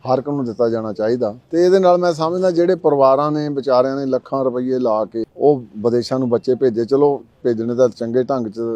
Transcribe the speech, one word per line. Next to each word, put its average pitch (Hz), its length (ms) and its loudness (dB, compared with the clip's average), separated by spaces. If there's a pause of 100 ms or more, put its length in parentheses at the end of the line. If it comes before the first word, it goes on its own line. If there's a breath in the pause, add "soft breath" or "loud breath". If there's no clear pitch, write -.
ਹਰ 127 160 0
ਇੱਕ 131 100 -8
ਨੂੰ 143 160 -4
ਦਿੱਤਾ 117 240 0
ਜਾਣਾ 110 240 -4
ਚਾਹੀਦਾ। 110 420 -2 (160)
ਤੇ 170 140 2
ਇਹਦੇ 185 140 4
ਨਾਲ 180 180 6
ਮੈਂ 175 160 0
ਸਮਝਦਾ 175 380 0
ਜਿਹੜੇ 175 240 2
ਪਰਿਵਾਰਾਂ 147 560 4
ਨੇ 151 180 -4
ਵਿਚਾਰਿਆਂ 135 460 0
ਨੇ 139 100 -4
ਲੱਖਾਂ 131 380 -4
ਰੁਪਈਏ 127 360 -2
ਲਾ 110 260 0
ਕੇ 113 180 -6 (140)
ਉਹ 139 260 2 (140)
ਵਿਦੇਸ਼ਾਂ 120 420 -2
ਨੂੰ 131 100 -2
ਬੱਚੇ 120 260 0
ਭੇਜੇ, 117 300 0
ਚਲੋ 139 380 0 (200)
ਭੇਜਣੇ 117 320 -2
ਤਾਂ 123 140 4
ਚੰਗੇ 117 340 -4
ਢੰਗ 120 240 -4
'ਚ 107 140 -10 (140)